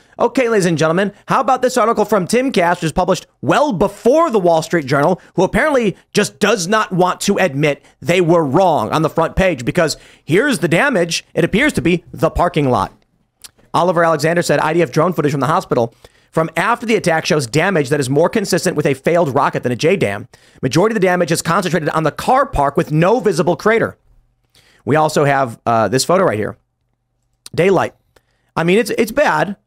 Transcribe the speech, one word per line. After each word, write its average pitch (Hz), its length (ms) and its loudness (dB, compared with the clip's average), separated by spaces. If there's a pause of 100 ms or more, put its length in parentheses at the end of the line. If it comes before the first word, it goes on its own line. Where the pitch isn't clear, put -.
(200)
Okay, 240 280 0
ladies 208 200 2
and 170 100 0
gentlemen, 165 340 0 (160)
how 214 140 0
about 254 220 0
this 247 120 0
article 220 300 2
from 190 220 -2
Timcast, 202 480 0
which - 80 -10
was 156 80 -2
published - 340 -2 (160)
well 233 320 2
before 247 560 2
the 226 80 0
Wall 170 240 2
Street 156 240 -4
Journal, 143 340 0 (140)
who - 80 0
apparently 233 560 0 (160)
just - 240 -2
does 196 300 0
not 214 240 0
want 180 300 0
to 202 180 0
admit 147 440 0 (160)
they 170 220 0
were 165 240 2
wrong 143 460 2
on 147 100 0
the 151 80 0
front 160 260 -2
page, 165 300 0
because 156 320 -2 (260)
here's 220 360 0
the 160 80 -2
damage. 180 680 0
It - 100 -2
appears 226 300 0
to - 80 -4
be 165 300 0
the 156 180 -2
parking 156 400 0
lot. 101 240 -2 (800)
Oliver 170 300 2
Alexander 165 400 0
said 143 160 0
I 147 140 -2
D 170 100 2
F 135 80 -4
drone 165 220 0
footage 147 180 -2
from 143 100 -2
the 127 60 -2
hospital 139 480 -2 (360)
from 160 260 -2
after 226 280 -2
the 220 120 0
attack 160 280 0
shows 151 220 0
damage 156 400 0
that 143 140 0
is 123 80 -4
more 151 180 2
consistent 190 480 -2
with 147 100 -2
a 143 80 2
failed 165 400 0
rocket 143 300 -2
than 123 80 -2
a 123 40 -4
J 160 200 0
dam. 107 320 -4 (340)
Majority 156 300 0
of 220 100 -2
the 185 60 2
damage 180 240 0
is 156 100 -2
concentrated 170 460 -2
on 160 160 -2
the 147 80 0
car 262 340 0
park 143 300 -2
with 165 160 -2
no 180 300 2
visible 170 340 0
crater. 202 420 0 (840)
We 139 140 0
also 156 260 2
have, 135 420 -2
uh, 113 220 2
this 127 160 0
photo 185 220 0
right 113 120 -2
here. 101 200 -6 (960)
Daylight. 165 400 0 (580)
I 165 120 -2
mean, 180 140 4
it's, 240 180 0
it's 226 160 -2
bad, 190 420 0 (120)